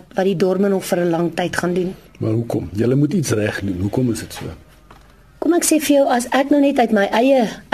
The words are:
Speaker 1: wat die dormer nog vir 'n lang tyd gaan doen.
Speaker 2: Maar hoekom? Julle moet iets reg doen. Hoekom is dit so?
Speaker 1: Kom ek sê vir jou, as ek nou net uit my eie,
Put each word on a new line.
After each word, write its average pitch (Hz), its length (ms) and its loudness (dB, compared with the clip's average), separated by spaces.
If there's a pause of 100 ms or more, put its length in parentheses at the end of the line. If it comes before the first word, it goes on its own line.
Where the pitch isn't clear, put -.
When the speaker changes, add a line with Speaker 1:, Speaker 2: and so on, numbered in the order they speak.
(140)
Speaker 1:
wat 190 100 0
die 190 120 0
dormer 185 340 2
nog 190 140 0
vir 180 160 -2
'n 175 100 0
lang 170 240 -2
tyd 175 220 -4
gaan 175 180 -2
doen. 185 200 -2 (240)
Speaker 2:
Maar 110 140 -2
hoekom? 120 400 -4
Julle 113 220 0
moet 143 180 2
iets 170 180 0
reg 107 300 -2
doen. 95 200 -6
Hoekom 117 300 -2
is 104 100 -4
dit 92 120 -12
so? 82 140 -12 (1000)
Speaker 1:
Kom 311 80 2
ek 330 140 2
sê 311 100 4
vir 294 220 4
jou, 277 100 6
as 247 140 0 (100)
ek 277 160 2
nou 294 80 4
net 277 220 2
uit 226 160 2
my 196 80 2 (100)
eie, 254 300 4 (300)